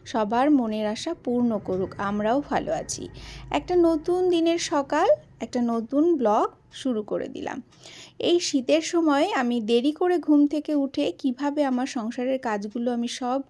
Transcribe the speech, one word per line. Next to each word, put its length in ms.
সবার 460
মনের 360
আশা 280
পূর্ণ 440
করুক, 400
আমরাও 420
ভালো 320
আছি। 320
একটা 260
নতুন 440
দিনের 300
সকাল, 360
একটা 220
নতুন 420
ব্লগ 300
শুরু 300
করে 260
দিলাম। 300
এই 220
শীতের 420
সময় 520
আমি 260
দেরি 320
করে 260
ঘুম 280
থেকে 280
উঠে 380
কিভাবে 520
আমার 320
সংসারের 420
কাজগুলো 540
আমি 160
সব 300